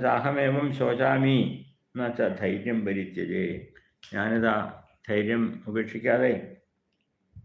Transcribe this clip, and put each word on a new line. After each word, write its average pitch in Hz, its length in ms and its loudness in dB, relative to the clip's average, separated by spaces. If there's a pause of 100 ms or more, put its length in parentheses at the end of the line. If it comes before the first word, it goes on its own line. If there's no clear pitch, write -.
"ചാഹമേവം 139 720 2
ശോചാമി" 135 640 4 (480)
എന്നുവെച്ചാൽ 120 420 -2
ധൈര്യം 101 580 -2
പരിത്യജേ, 90 840 -4 (440)
ഞാനിതാ 110 680 0 (260)
ധൈര്യം 110 580 0
ഉപേക്ഷിക്കാതെ 110 920 0 (880)